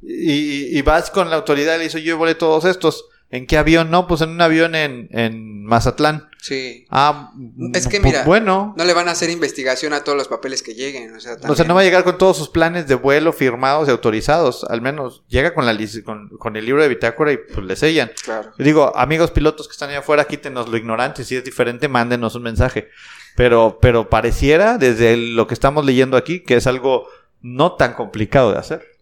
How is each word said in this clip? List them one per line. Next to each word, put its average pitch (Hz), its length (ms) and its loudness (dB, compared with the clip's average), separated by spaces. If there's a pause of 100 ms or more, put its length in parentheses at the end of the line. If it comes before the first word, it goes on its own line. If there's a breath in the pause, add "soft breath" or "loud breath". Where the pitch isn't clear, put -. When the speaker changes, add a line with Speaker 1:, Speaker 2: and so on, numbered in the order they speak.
Speaker 1:
Y, - 300 -4
y, 143 480 -4
y - 20 -2
vas 156 300 2
con 180 180 0
la 160 60 0
autoridad 151 400 0
y 165 40 -2
le 165 60 -4
dices, 156 180 -6
"Yo 165 140 -2
volé 165 180 0
todos 160 300 0
estos". 180 400 0 (240 soft breath)
"¿En 127 160 -8
qué 156 120 2
avión?". 160 340 4
"No, 175 160 2
pues 165 140 0
en 160 100 -2
un 170 100 -2
avión 165 320 4
en, 143 380 -4
en 110 520 -6
Mazatlán". 117 680 0 (120)
Speaker 2:
Sí. 127 480 -10
Speaker 1:
"Ah, 143 420 0 (440)
Speaker 2:
Es 175 120 -2
que 202 140 -2
Speaker 1:
pues 135 120 4
Speaker 2:
mira, 135 120 0
Speaker 1:
bueno". 202 500 2
Speaker 2:
no 165 80 -4
le 175 120 2
van 175 140 0
a - 20 -2
hacer 165 180 -2
investigación 143 640 -4
a 143 100 -4
todos 143 140 -2
los 131 100 -4
papeles 131 360 -8
que 117 100 -14
lleguen, 120 420 -12
o 110 40 -20
sea, 120 140 -14
Speaker 1:
O 113 40 -14
sea, - 120 -14
Speaker 2:
también. 156 180 2
Speaker 1:
no 170 80 2
va 190 60 6
a - 20 6
llegar 185 200 4
con 175 140 0
todos 185 180 4
sus 147 140 -8
planes 165 380 -2
de 135 80 2
vuelo 143 360 2
firmados 135 560 0
y 139 40 2
autorizados. 123 720 0
Al 117 180 -6
menos 135 460 -8
llega 139 260 0
con 147 140 -2
la 113 60 2
lic-, 107 300 -8
con, 104 260 -14 (100)
con 107 160 -8
el 107 100 -8
libro 135 160 2
de 151 80 4
bitácora 117 420 -2
y, 131 60 -2
pues, - 280 -10
le 92 100 -4
sellan. 151 360 0 (120)
Speaker 2:
Claro. 110 340 -8
Speaker 1:
Digo, 147 400 4
amigos 156 320 0
pilotos 143 380 -2
que - 60 -20
están 143 180 -10
allá 143 80 -6
afuera, 147 260 2
quítenos 135 420 -8
lo 117 100 -4
ignorante. 117 460 -4
Si 131 120 -8
es 127 80 -6
diferente, 123 440 -4
mándenos 120 480 -2
un 120 80 -10
mensaje. 120 460 -4 (460 loud breath)
Pero, 113 460 4
pero 117 300 4
pareciera, 151 680 2
desde 117 360 4
el, 117 220 -2
lo 113 120 2
que 120 80 -6
estamos 143 300 0
leyendo 131 320 4
aquí, 160 260 -2
que 127 120 2
es 117 120 2
algo 127 400 0 (340 loud breath)
no 131 360 0
tan 123 160 0
complicado 110 580 0
de - 80 -2
hacer. - 260 -10 (160)